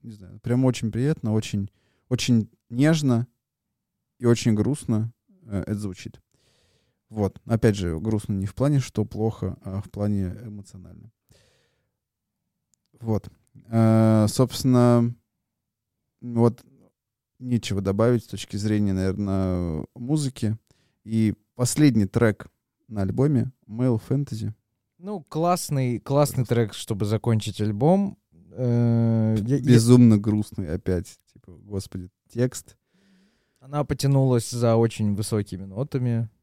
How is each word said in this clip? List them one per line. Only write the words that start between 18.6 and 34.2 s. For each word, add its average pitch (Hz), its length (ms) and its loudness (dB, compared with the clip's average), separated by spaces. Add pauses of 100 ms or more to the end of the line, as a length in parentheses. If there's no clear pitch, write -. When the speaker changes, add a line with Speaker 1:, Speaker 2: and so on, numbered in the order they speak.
Speaker 1:
наверное, 92 920 -2 (100)
музыки. 127 640 -4 (460)
И 110 300 0 (220)
последний 123 500 2
трек 110 420 -2 (400)
на 104 160 -6
альбоме 127 480 0 (160)
Male 117 420 -2
Fantasy. 113 420 -4 (460)
Speaker 2:
Ну, 185 320 -12
классный, 156 680 -2
классный 139 460 0
Speaker 1:
Пожалуйста. 117 100 -2
Speaker 2:
трек, 113 180 -2
чтобы 104 320 -6
закончить 107 560 -2
альбом. 143 560 0 (340)
Э, 117 840 2 (100)
я, 135 120 0
я 127 60 -2
Speaker 1:
Безумно 120 540 8
грустный 101 560 -2
опять. 90 440 -4 (160)
Типа, - 180 -20 (120)
господи, 98 460 -12 (200)
текст. - 460 -6 (840)
Speaker 2:
Она 143 240 -6
потянулась 135 640 2